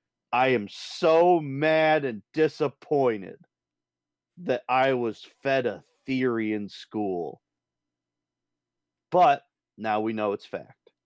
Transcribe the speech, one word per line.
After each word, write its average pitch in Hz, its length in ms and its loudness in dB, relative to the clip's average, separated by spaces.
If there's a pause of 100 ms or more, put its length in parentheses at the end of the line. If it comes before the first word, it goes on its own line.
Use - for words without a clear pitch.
(320)
I 127 160 2
am 110 200 0
so 170 720 2
mad 156 640 2
and 110 180 -6 (120)
disappointed 135 1120 -2 (920)
that 135 300 -4
I 131 260 2
was 117 300 -4
fed 135 420 -4
a 95 180 -6 (220)
theory 120 480 -2
in 104 140 -6
school. 92 720 -8 (1700)
But 165 340 4 (320)
now 107 240 -2
we 110 120 -2
know 107 200 -2
it's 104 140 -8
fact. - 440 -16 (160)